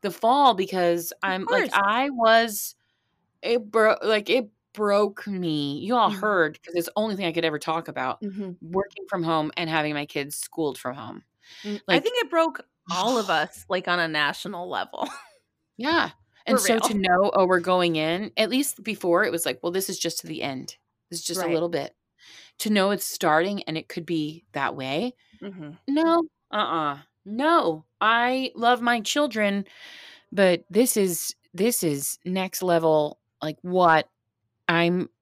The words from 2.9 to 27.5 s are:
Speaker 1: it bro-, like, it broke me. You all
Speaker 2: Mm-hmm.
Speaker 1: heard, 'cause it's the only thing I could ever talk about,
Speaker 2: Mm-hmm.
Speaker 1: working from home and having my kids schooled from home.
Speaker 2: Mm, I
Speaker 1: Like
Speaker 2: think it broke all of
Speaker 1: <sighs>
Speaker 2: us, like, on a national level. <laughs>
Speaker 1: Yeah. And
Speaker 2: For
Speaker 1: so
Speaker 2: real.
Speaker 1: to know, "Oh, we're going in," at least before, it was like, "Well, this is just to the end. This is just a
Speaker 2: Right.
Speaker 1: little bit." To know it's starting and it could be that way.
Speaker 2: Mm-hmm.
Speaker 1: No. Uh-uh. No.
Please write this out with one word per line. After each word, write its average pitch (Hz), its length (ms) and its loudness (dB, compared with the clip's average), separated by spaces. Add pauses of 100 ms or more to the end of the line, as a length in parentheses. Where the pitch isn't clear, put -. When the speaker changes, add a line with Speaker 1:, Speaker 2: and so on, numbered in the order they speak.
Speaker 1:
it 214 280 0
bro-, 220 320 4
like, 208 280 0
it 233 200 2 (240)
broke 202 520 0
me. 156 540 -4
You 226 160 -2
all 220 140 4
Speaker 2:
Mm-hmm. 202 100 -6
Speaker 1:
heard, 180 420 0
'cause - 140 -16
it's 170 100 -2
the - 100 -10
only 214 200 -2
thing 196 100 -4
I 165 60 -2
could 165 140 -2
ever 151 140 -2
talk 160 280 -4
about, 131 340 -6
Speaker 2:
Mm-hmm. 196 300 -8 (100)
Speaker 1:
working 175 460 -6
from 185 140 -4
home 160 340 0
and 170 140 -4
having 151 240 0
my 147 120 -6
kids 147 300 -8
schooled 147 420 -6
from 127 180 -8
home. - 280 -16 (400)
Speaker 2:
Mm, 208 120 -6
I 202 40 -10 (140)
Speaker 1:
Like 285 80 4
Speaker 2:
think 480 160 -2
it 311 120 -2
broke 330 360 0 (240)
all 208 280 0
of 196 120 -2
Speaker 1:
<sighs> - 0 -
Speaker 2:
us, 156 380 -2
like, 185 200 -2
on 175 120 0
a 165 80 0
national 156 600 -4
level. - 460 -6
<laughs> - 40 -16 (600)
Speaker 1:
Yeah. 285 320 0 (360)
And 254 120 4
Speaker 2:
For - 20 4
Speaker 1:
so 233 140 2
Speaker 2:
real. 226 80 2
Speaker 1:
to 220 120 0
know, 190 400 2
"Oh, 190 120 4
we're 185 140 4
going 175 360 2
in," 165 400 -2
at 220 140 2
least 262 320 -2
before, 190 420 0
it 143 80 -2
was 165 140 -4
like, 131 160 -4
"Well, 175 100 -4
this 185 180 -4
is 175 80 -6
just 165 220 -4
to 175 80 -18
the 156 140 -8
end. 135 340 -8 (340)
This 170 100 -10
is - 60 -16
just 175 160 -4
a 175 40 -2
Speaker 2:
Right. 170 80 0
Speaker 1:
little 165 160 0
bit." 147 240 -6 (680)
To 214 100 -2
know 202 200 4
it's 202 160 -2
starting 180 580 0
and 160 140 -6
it - 100 -12
could 165 180 -10
be 160 460 -4
that 139 240 -2
way. 147 380 -4 (280)
Speaker 2:
Mm-hmm. 160 300 -14 (160)
Speaker 1:
No. 330 360 2 (280)
Uh-uh. 151 460 -2 (260)
No. 226 600 0 (160)